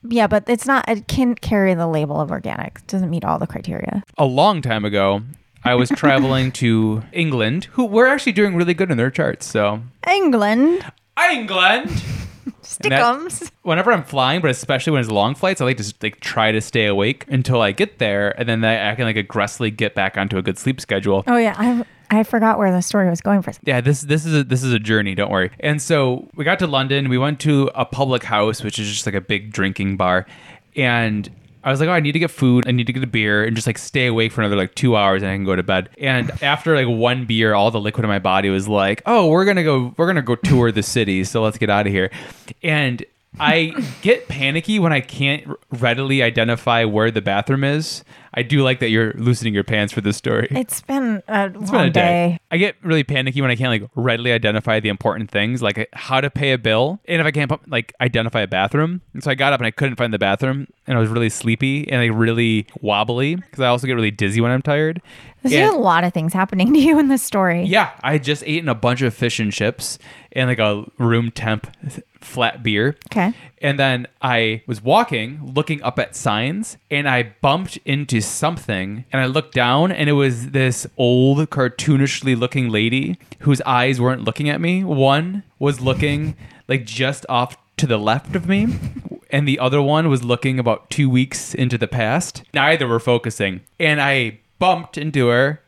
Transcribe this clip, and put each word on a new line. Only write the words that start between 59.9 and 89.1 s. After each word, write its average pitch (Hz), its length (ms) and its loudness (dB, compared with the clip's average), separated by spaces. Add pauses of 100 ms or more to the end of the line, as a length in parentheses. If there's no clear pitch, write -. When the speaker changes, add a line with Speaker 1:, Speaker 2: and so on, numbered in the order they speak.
Speaker 2:
find 117 180 -2
the 101 60 -2
bathroom. 131 480 0 (180)
And 127 100 -2
I 117 60 4
was 110 80 2
really 113 200 0
sleepy 135 600 -2
and, 131 160 0
like, 110 120 0
really 113 480 2 (140)
wobbly 120 560 0 (140)
'cause 139 100 -6
I 127 60 2
also 123 200 0
get 127 60 0
really 110 180 2
dizzy 104 300 0
when 117 100 2
I'm 131 100 0
tired. 156 400 -2 (400)
Speaker 1:
There's 254 140 0
Speaker 2:
And 403 180 4
Speaker 1:
a 311 60 0
lot 175 240 2
of 175 100 -2
things 165 200 -2
happening 190 400 0
<laughs> - 0 -
to 302 60 6
you 302 200 6
in 294 80 4
this 269 160 2
story. 180 400 0
Speaker 2:
Yeah, 190 260 2 (140)
I 135 100 0
had 147 100 0
just 147 220 -4
eaten 156 240 -2
a 117 60 2
bunch 120 260 0
of 123 140 2
fish 120 240 -2
and 107 120 -2
chips - 460 -4 (360)
and, 127 160 0
like, 120 100 0
a 107 260 0 (140)
room 117 320 2
temp 110 360 -4 (140)
th-, - 220 -10 (180)
flat 120 400 -4
beer. 110 340 0 (160)
Speaker 1:
Okay. 208 220 0 (280)
Speaker 2:
And 139 180 -2
then 127 260 0 (160)
I 113 460 0
was 107 160 -6
walking, 139 560 0 (160)
looking 147 280 -2
up 123 160 -4
at - 160 -6
signs, 135 600 -4 (140)
and 143 180 -2
I 120 220 0 (100)
bumped 165 440 0
into 135 360 0
something, 107 920 -6
and 135 100 0
I 131 40 0
looked 131 280 -2
down, 131 380 2
and 147 180 0
it 147 40 4
was 135 380 0
this 131 340 0 (120)
old, 131 520 4
cartoonishly 135 880 0
looking 123 320 -2
lady 123 480 0 (220)
whose 139 220 2
eyes 127 400 0
weren't 123 220 0
looking 143 260 -2
at 147 120 -2
me. 180 220 0
One 160 600 0 (140)
was 139 240 0
looking, 131 540 -2 (320)
like, 127 180 -2
just 127 440 -4
off 123 260 -2 (220)
to 151 100 2
the 117 100 2
left 110 380 -2
of 170 120 -4
me, 202 200 2 (640)